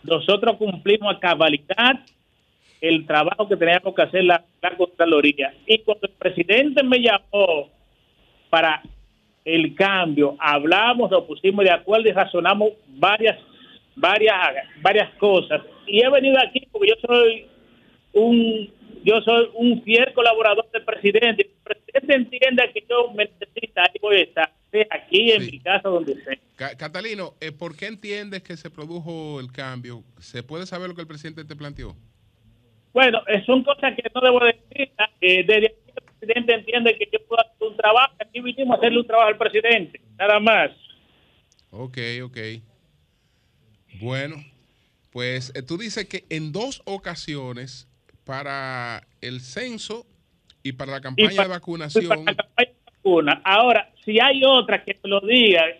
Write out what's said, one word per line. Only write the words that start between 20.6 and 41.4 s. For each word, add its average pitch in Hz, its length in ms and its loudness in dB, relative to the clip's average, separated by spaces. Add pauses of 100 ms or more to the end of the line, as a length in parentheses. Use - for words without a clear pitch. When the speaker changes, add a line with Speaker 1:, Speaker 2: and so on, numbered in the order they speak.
Speaker 1:
del 220 120 -8
presidente. 214 600 0
El - 60 -2 (140)
presidente - 520 -2
entiende 247 580 0
que 214 160 -10
yo 240 240 0
me 208 120 -2 (140)
necesita, 202 440 -6
ahí 180 180 -4
voy 208 160 0
a 180 60 4
estar, - 280 -4 (200)
sea 214 180 0
aquí 214 420 -2
en 208 120 0
Speaker 2:
Sí. 175 80 -10
Speaker 1:
mi 143 80 -18
casa, 196 280 -4
donde 165 360 -4
sea. 135 140 -12 (180)
Speaker 2:
Ca-, 135 220 -12
Catalino, 180 640 -12
eh, 156 120 -12
¿por 160 260 -14
qué 196 100 -14
entiendes 202 560 -14
que 170 140 -18
se 165 140 -20
produjo 156 680 -14
el 127 120 -16
cambio? 127 520 -14 (160)
¿Se - 240 -16
puede 170 220 -14
saber 185 240 -12
lo 175 60 -16
que 170 60 -18
el 160 60 -16
presidente 156 380 -18
te 151 100 -20
planteó? 143 400 -16 (1000)
Speaker 1:
Bueno, 240 340 4
eh, 202 180 0
son 262 180 2
cosas 277 320 -2
que 240 80 -10 (100)
no 247 60 -6
debo 247 240 4
decir. 240 480 -2 (300)
Eh, 185 240 2
desde 214 220 2
aquí - 80 -4 (200)
el - 80 -16
presidente 233 520 -4
entiende 226 420 -2
que 208 140 -6
yo 214 140 -4
puedo 233 160 2
hacer 220 280 -4
un 214 80 -10
trabajo. 226 420 2
Aquí 240 220 -12
vinimos 247 340 -2
a - 40 -4
hacerle 233 200 2
un 233 80 -4
trabajo 226 220 4
al - 80 -2
presidente, 220 640 0 (180)
nada 208 220 2
más. 208 300 2 (960)